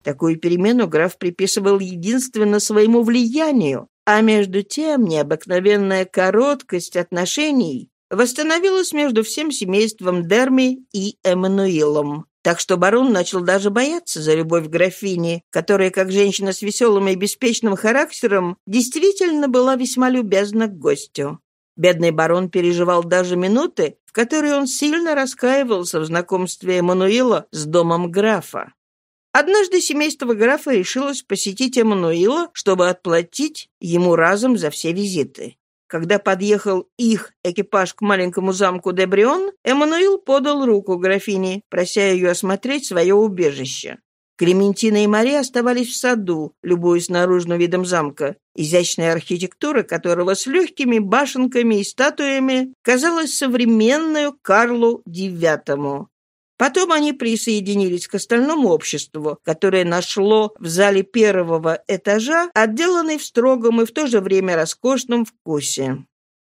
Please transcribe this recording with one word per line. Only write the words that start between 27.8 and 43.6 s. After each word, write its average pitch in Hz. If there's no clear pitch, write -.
графа. 196
Однажды 359
семейство 285
графа 262
решилось 254
посетить 226
Эммануила, 208
чтобы 185
отплатить 180
ему 175
разом 202
за 160
все 160
визиты. 185
Когда 170
подъехал 196
их 226
экипаж 185
к -
маленькому 190
замку 185
де 185
Брион, 277
Эммануил 320
подал 277
руку 202
графине, 190
прося 185
её 180
осмотреть 202
своё 180
убежище. 170